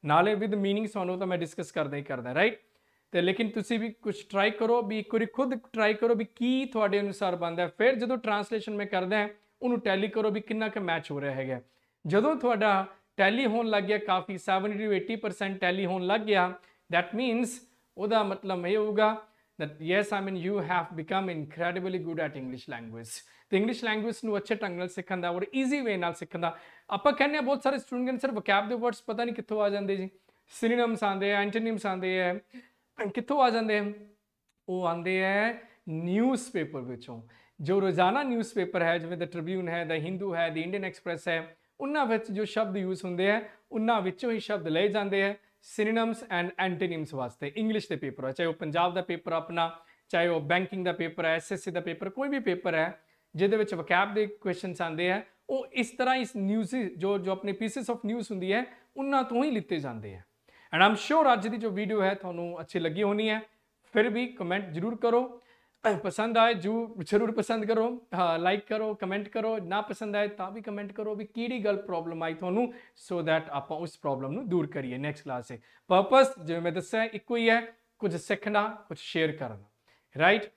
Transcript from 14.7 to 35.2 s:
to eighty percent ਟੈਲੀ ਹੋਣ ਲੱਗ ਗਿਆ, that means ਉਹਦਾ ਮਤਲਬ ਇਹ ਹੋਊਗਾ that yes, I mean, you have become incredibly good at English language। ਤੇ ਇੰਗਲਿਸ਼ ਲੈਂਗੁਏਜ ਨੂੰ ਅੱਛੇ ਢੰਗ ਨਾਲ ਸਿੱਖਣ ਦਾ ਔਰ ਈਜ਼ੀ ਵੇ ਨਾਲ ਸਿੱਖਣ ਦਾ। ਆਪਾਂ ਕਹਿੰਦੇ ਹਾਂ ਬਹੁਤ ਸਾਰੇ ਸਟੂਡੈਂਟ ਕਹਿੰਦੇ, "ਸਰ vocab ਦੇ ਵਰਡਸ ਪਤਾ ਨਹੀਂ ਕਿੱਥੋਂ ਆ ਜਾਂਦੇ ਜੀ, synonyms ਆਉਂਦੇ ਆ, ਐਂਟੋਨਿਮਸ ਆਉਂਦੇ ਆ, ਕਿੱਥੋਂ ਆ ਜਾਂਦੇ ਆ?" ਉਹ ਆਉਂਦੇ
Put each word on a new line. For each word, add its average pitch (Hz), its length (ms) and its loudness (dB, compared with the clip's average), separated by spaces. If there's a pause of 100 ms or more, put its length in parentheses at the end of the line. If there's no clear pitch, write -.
to 208 80 2
eighty 190 220 0
percent 196 440 -4
ਟੈਲੀ 185 260 2
ਹੋਣ 180 200 -2
ਲੱਗ 214 160 2
ਗਿਆ, 190 320 4 (420)
that 180 240 2
means 240 280 0 (500)
ਉਹਦਾ 214 260 2
ਮਤਲਬ 190 440 -2
ਇਹ 208 100 2
ਹੋਊਗਾ 214 480 2 (360)
that 147 120 -4
yes, 175 320 0 (160)
I 196 60 -4
mean, 190 120 -4 (100)
you 208 80 0
have 170 440 -2
become 190 360 -2
incredibly 175 640 -4
good 160 260 -4
at 147 120 -8
English 127 420 -10
language। 113 300 -12 (400)
ਤੇ 196 80 4
ਇੰਗਲਿਸ਼ 220 260 0
ਲੈਂਗੁਏਜ 214 320 -2 (100)
ਨੂੰ 208 120 0
ਅੱਛੇ 202 180 -2
ਢੰਗ 190 220 -4
ਨਾਲ 180 100 -4
ਸਿੱਖਣ 180 340 -6
ਦਾ 175 80 -2
ਔਰ 180 160 -2 (100)
ਈਜ਼ੀ 269 260 0
ਵੇ 214 160 0
ਨਾਲ 170 160 -2
ਸਿੱਖਣ - 260 -10
ਦਾ। 170 200 -2 (300)
ਆਪਾਂ 285 240 2
ਕਹਿੰਦੇ 294 220 2
ਹਾਂ 294 80 0
ਬਹੁਤ 269 200 0
ਸਾਰੇ 269 140 2
ਸਟੂਡੈਂਟ 247 300 -4
ਕਹਿੰਦੇ, 254 120 -2
"ਸਰ 269 140 -2
vocab 208 360 2
ਦੇ 247 60 -2
ਵਰਡਸ 240 280 -2
ਪਤਾ 226 200 -4
ਨਹੀਂ 233 120 -4
ਕਿੱਥੋਂ 214 260 -2
ਆ 202 80 4
ਜਾਂਦੇ 196 260 0
ਜੀ, 190 140 -4 (240)
synonyms 233 720 0
ਆਉਂਦੇ 196 300 2
ਆ, 202 60 2
ਐਂਟੋਨਿਮਸ 214 460 -2
ਆਉਂਦੇ 185 360 0
ਆ, 180 180 0 (760)
ਕਿੱਥੋਂ 269 300 2
ਆ 247 60 6
ਜਾਂਦੇ 220 300 2
ਆ?" 208 140 -2 (760)
ਉਹ 185 180 -2
ਆਉਂਦੇ 180 380 0